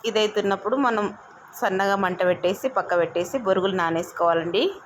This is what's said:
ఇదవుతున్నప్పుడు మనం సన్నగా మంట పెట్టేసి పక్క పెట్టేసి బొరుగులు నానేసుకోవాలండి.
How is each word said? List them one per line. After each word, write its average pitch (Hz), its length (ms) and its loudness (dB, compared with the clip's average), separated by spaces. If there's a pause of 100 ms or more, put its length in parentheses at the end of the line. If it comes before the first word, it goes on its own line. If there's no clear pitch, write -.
ఇదవుతున్నప్పుడు 214 720 0
మనం 226 380 0 (400)
సన్నగా 196 420 0
మంట 180 280 0
పెట్టేసి 180 440 0
పక్క 185 280 0
పెట్టేసి 175 420 0
బొరుగులు 190 360 2
నానేసుకోవాలండి. 170 1000 0 (120)